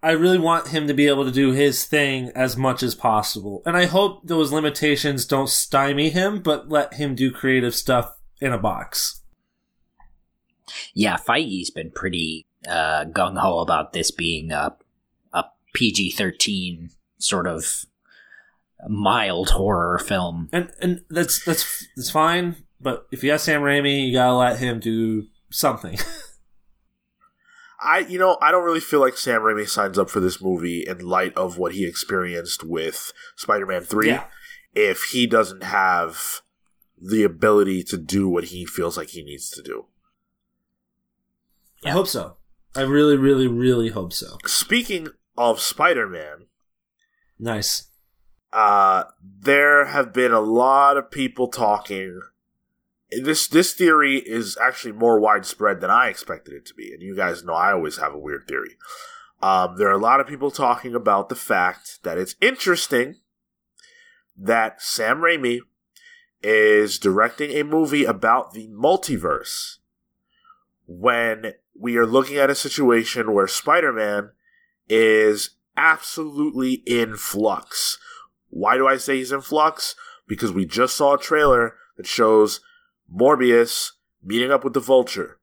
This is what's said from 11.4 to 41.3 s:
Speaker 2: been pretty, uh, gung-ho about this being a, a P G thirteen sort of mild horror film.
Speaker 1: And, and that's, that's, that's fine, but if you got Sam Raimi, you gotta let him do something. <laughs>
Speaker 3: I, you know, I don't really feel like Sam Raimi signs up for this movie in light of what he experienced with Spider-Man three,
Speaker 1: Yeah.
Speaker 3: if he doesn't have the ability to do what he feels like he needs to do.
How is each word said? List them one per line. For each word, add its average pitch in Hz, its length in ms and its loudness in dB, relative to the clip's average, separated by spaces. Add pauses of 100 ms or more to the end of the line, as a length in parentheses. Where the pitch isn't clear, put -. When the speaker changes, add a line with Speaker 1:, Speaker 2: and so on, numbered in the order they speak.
Speaker 2:
been 82 200 -12
pretty, 82 560 -6 (220)
uh, 78 380 -2
gung-ho 90 540 -2
about 82 320 -2
this 80 180 -4
being 82 420 -6
a, 73 220 -4 (580)
a 87 120 -4 (300)
P 113 180 0
G 95 180 -2
thirteen 90 800 -6 (280)
sort 92 280 -4
of 80 380 -6 (1040)
mild 101 640 0
horror 90 480 2
film. 85 540 -4
Speaker 1:
And, 175 180 -4 (100)
and 180 200 -2 (100)
that's, 160 340 -2
that's, - 420 -4 (100)
that's 127 140 -8
fine, 170 460 0 (240)
but 131 300 -8
if 127 120 -10
you 135 80 0
got 151 100 2
Sam 151 220 0
Raimi, 139 440 0
you 123 80 -2
gotta 127 200 4
let 123 240 2
him 120 220 -4
do 110 460 -2 (240)
something. - 520 -4
<laughs> - 60 -2 (1700)
Speaker 3:
I, 160 180 2
you 180 200 -4
know, 185 220 4
I 151 100 6
don't 180 140 4
really 165 160 2
feel 151 200 2
like 131 180 4
Sam 117 240 0
Raimi 107 260 0
signs 98 300 -2
up 95 100 2
for 104 120 -2
this 92 200 0
movie 87 460 -4
in 90 140 -10
light 92 360 -2
of 90 220 -4
what 87 160 -4
he 95 120 -4
experienced 87 800 -6
with 80 480 -8 (240)
Spider-Man 95 460 -4
three, 107 260 -2
Speaker 1:
Yeah. - 160 -2 (500)
Speaker 3:
if 107 280 0 (100)
he 123 140 2
doesn't 98 380 0
have 92 760 -2 (580)
the 104 260 0
ability 95 600 2
to 92 140 -8
do 95 300 -2
what 87 160 -2
he 90 200 -14
feels 85 320 -6
like 80 140 -12
he 82 120 -16
needs 73 280 -14
to 73 120 -18
do. 58 240 -14 (2000)